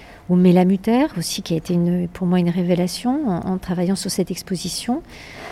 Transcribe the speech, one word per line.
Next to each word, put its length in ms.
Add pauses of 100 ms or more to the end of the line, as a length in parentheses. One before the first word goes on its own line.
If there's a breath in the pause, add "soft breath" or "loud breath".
(300 loud breath)
Ou 60
Mela 280
Mutter, 400 (140)
aussi, 240
qui 100
a 60
été 160
une, 340
pour 180
moi 120
une 100
révélation 800
en, 180
en 120
travaillant 360
sur 160
cette 200
exposition. 720 (500 loud breath)